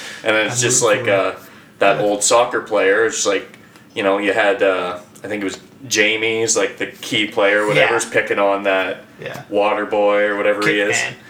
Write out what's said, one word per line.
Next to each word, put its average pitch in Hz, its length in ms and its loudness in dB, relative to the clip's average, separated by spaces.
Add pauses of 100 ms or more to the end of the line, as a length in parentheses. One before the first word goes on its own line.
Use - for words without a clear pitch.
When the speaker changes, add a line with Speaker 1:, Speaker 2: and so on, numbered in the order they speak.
(240)
Speaker 1:
And 110 120 2
then 110 100 2
it's 120 100 -6
Speaker 2:
I'm 123 60 0
Speaker 1:
just 120 200 2
Speaker 2:
rooting 107 240 2
Speaker 1:
like, 101 100 2
Speaker 2:
for 95 140 0
him. - 60 -8
Speaker 1:
uh, - 40 -20 (380)
that 98 200 4
Speaker 2:
Yeah. 104 60 -2
Speaker 1:
old 104 200 0
soccer 120 360 2
player. - 460 2
It's - 100 -4
just - 100 -2
like, 95 300 -4 (380)
you 113 80 -4
know, 98 160 2
you 101 140 0
had, 101 300 2
uh, 90 360 0 (260)
I 98 40 -12
think 104 140 -6
it - 20 -4
was 92 140 -6 (300)
Jamie's, 110 680 0
like, 98 220 -2
the 98 80 -6
key - 400 -4
player, 104 400 2
whatever, 107 260 2
Speaker 2:
Yeah. 117 60 0
Speaker 1:
is 110 60 -2
picking 107 340 -2
on 98 260 0
that 95 380 -2 (180)
Speaker 2:
Yeah. - 280 -12
Speaker 1:
water 104 380 0
boy 104 380 2
or 104 120 -2
whatever 104 320 0
he 104 120 0
is. 110 160 0
Speaker 2:
Kit - 100 -2
Man. - 80 -12 (160)